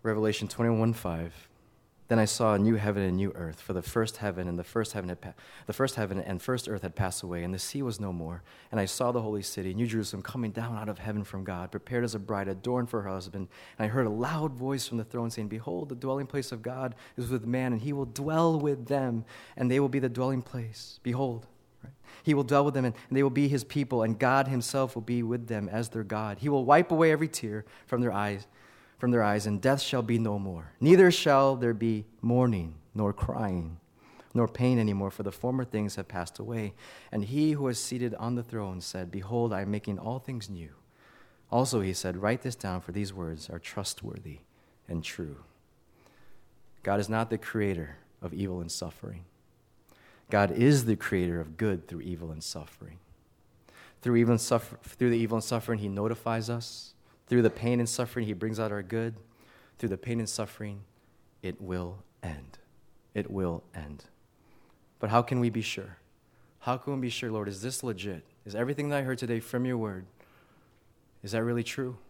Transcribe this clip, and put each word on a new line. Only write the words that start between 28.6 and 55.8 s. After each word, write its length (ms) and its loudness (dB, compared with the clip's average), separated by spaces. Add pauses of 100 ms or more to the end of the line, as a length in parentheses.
from 140 2
their 120 6
eyes, 220 4
and 160 0
death 200 4
shall 200 0
be 160 2
no 220 0
more. 400 -8
Neither 320 10
shall 460 6
there 160 2
be 320 0 (160)
mourning, 540 2 (180)
nor 180 2
crying, 680 -4 (560)
nor 140 4
pain 320 2
anymore, 320 2
for 120 -10
the 100 -4
former 320 -2
things 320 -4
have 100 -8
passed 320 -6
away. 340 -6 (380)
And 140 -2
he 260 2
who 120 0
was 140 0
seated 380 -4
on 200 -4
the 60 -4
throne 380 -6
said, 320 -8
'Behold, 400 -2
I 120 -2
am 60 -4
making 300 -4
all 200 -6
things 300 -10
new.' 260 -12 (760)
Also 300 4
he 120 0
said, 220 -4
'Write 260 0
this 140 -6
down, 240 -4
for 140 -10
these 200 -4
words 360 -8
are 100 -10
trustworthy 800 -10 (480)
and 160 -4
true.'" 400 -10 (1400)
God 200 2
is 80 -4
not 200 0
the 80 0
creator 600 -2 (240)
of 120 -8
evil 280 -4
and 100 -8
suffering. 540 -10 (1040)
God 220 6
is 340 6
the 100 4
creator 460 0
of 160 -8
good 320 -2
through 120 -10
evil 300 -8
and 120 -10
suffering. 560 -12 (1000)
Through 140 4
evil 160 8
and 100 6
suffer-, 420 0
through 260 0
the 100 4
evil 160 0
and 80 0
suffering, 360 -2
he 100 -2